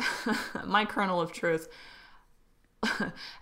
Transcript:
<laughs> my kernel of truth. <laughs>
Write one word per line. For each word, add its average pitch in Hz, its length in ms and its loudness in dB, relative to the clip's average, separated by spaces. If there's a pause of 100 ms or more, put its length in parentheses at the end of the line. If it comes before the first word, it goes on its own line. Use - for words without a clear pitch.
(300)
<laughs> - 340 -2
my 208 220 6
kernel 190 340 2
of 165 120 0
truth. 165 380 0 (1120)
<laughs> - 180 0 (400)